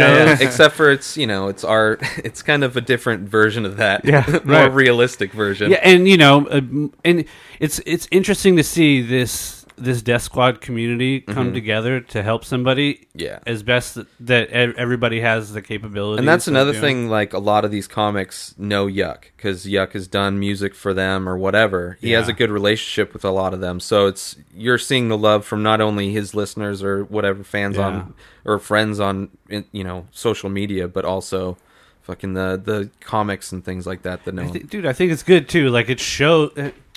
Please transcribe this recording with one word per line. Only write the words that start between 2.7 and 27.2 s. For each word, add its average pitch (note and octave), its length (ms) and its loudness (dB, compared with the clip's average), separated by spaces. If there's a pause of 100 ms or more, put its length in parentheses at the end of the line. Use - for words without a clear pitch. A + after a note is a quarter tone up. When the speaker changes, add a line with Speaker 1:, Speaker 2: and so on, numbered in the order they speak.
Speaker 2:
a A#2+ 40 -2
different A#2 480 -2
version G#2+ 360 2
of G2 120 -8
that. G#2+ 280 0
Speaker 1:
Yeah, C#3 220 6
Speaker 2:
<laughs> D#3 180 0
More C#3 100 4
Speaker 1:
right. C3+ 180 6
Speaker 2:
realistic B2 600 2
version. G#2 380 0
Speaker 1:
Yeah, F#3+ 120 4
and, F#3 240 8
you F#3+ 100 8
know, C#3+ 300 8
uh, - 80 -4
m-, C#3+ 380 -2 (100)
and E3 220 2 (340)
it's, D3+ 260 -4
it's E3 260 -4
interesting F#3+ 440 4
to D3+ 80 4
see D3 380 4
this, B2 600 -4 (160)
this B2 240 -2
Death A#2+ 200 0
Squad B2+ 400 0
community A#2+ 580 -2
come B2+ 280 -4
Speaker 2:
Mm-hmm. A#2+ 60 -4
Speaker 1:
together A2+ 460 -2
to A2+ 240 -6
help A2+ 220 -2
somebody C3 680 -2
Speaker 2:
Yeah. D#2 320 -10
Speaker 1:
as A2+ 160 -6
best B2 340 -2
that, A2+ 120 -12 (140)
that A#2+ 300 0
ev-, A#2+ 260 0
everybody A#2+ 420 -2
has A2+ 320 0
the G#2 100 -10
capability G#2 580 -6
Speaker 2:
And B2+ 60 0
that's D#3+ 220 2
Speaker 1:
of D#3 60 0
Speaker 2:
another C#3 180 2
Speaker 1:
doing. G#2+ 100 -4
Speaker 2:
thing, B2+ 280 -2
like, G#2+ 240 0
a F#2+ 60 -4
lot G#2 260 2
of G#2 60 -2
these G2+ 140 -4
comics G#2 720 -4
know G2+ 300 -2
Yuck, F#2+ 500 -6
'cause F#2+ 280 -8
Yuck G2 260 -2
has F#2+ 160 -10
done G2 320 -2
music G2 360 -4
for G2 180 -4
them F#2+ 340 -2
or F#2 100 -4
whatever. F#2+ 640 0
He A2+ 120 -2
has A2+ 160 2
Speaker 1:
Yeah. A#2 80 -4
Speaker 2:
a - 20 -20
good A2+ 140 2
relationship G#2 600 -2
with - 140 -12
a G2 60 0
lot F#2+ 220 -2
of F#2 60 -10
them. F2+ 220 -6
So G2+ 260 2
it's, - 300 -6 (180)
you're A#2 220 0
seeing B2 320 -2
the A2 80 0
love G#2+ 260 2
from G#2+ 180 -4
not G#2+ 200 2
only G2+ 280 0
his G#2 240 -6
listeners G#2 480 -6
or G2 220 -4
whatever G2+ 400 -2